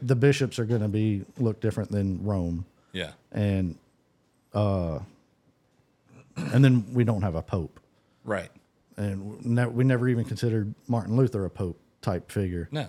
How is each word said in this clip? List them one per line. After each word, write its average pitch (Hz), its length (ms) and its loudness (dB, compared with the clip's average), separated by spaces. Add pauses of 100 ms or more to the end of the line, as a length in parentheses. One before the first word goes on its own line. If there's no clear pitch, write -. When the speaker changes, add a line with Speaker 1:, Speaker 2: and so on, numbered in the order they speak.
Speaker 1:
the 127 100 2
bishops 135 440 2
are 117 60 0
gonna 107 240 0
be, 104 340 0 (160)
look 110 200 0
different 104 300 -2
than 98 340 0
Rome. 90 420 -2 (260)
Speaker 2:
Yeah. 85 200 -6 (200)
Speaker 1:
And, 95 460 0 (760)
uh, 95 460 0 (1400)
and 135 280 2
then 123 300 6
we 120 100 4
don't 110 200 0
have 92 100 0
a 80 80 -4
pope. - 380 -6 (460)
Speaker 2:
Right. 95 260 -4 (440)
Speaker 1:
And 101 480 -6
ne-, 120 240 2
we 120 180 0
never 127 220 4
even 117 180 0
considered 110 500 -2 (120)
Martin 110 280 0
Luther 120 300 2
a 87 40 -4
pope 87 300 -6 (220)
type 90 300 -2
figure. 90 400 -4
Speaker 2:
No. 147 180 -6